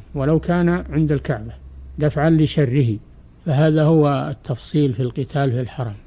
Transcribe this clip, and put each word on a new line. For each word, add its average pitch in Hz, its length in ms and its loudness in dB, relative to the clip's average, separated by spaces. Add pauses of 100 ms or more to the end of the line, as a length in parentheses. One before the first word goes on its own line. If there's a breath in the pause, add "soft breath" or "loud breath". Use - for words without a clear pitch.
(140)
ولو 147 240 0
كان 175 300 0
عند 160 440 0
الكعبة، 117 400 -4 (460)
دفعا 151 320 2
لشره، 139 680 2 (500)
فهذا 156 380 2
هو 147 460 2
التفصيل 143 600 -2
في 127 100 -4
القتال 131 500 -2
في 123 80 -2
الحرم. 113 340 -8 (120)